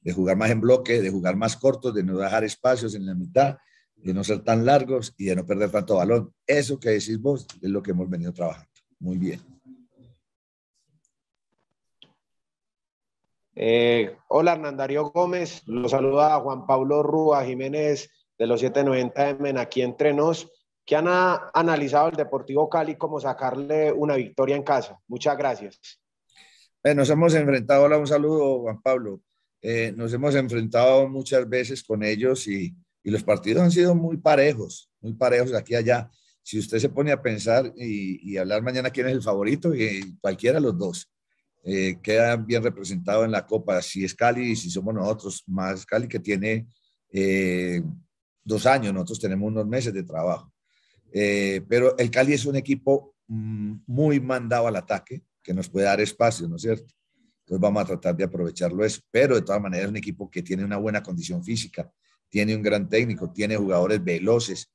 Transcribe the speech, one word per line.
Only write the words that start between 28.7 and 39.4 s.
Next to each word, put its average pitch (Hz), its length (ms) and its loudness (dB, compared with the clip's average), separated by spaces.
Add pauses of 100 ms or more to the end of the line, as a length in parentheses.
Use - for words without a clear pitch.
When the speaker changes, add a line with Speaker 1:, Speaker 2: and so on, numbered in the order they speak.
Speaker 1:
Pablo. 117 400 -2 (400)
Eh, 113 340 -2
nos 117 180 -6
hemos 139 200 0
enfrentado 123 760 4
muchas 135 400 0
veces 123 360 -4
con 107 200 -2
ellos 113 440 0
y, 98 280 -4 (280)
y 101 80 -4
los 104 100 0
partidos 110 400 2
han 175 100 6
sido 175 220 4
muy 165 240 0
parejos, 143 720 2 (120)
muy 113 120 -8
parejos 123 400 2
aquí 110 200 -4
y - 20 0
allá. 120 340 0 (320)
Si - 160 -8
usted 110 220 -2
se 135 100 0
pone 143 220 0
a 135 100 0
pensar 113 540 0
y, 101 560 -8
y 98 60 -4
hablar 101 260 -2
mañana 127 260 -2
quién 127 180 -2
es 131 60 0
el 123 80 -2
favorito, 110 540 0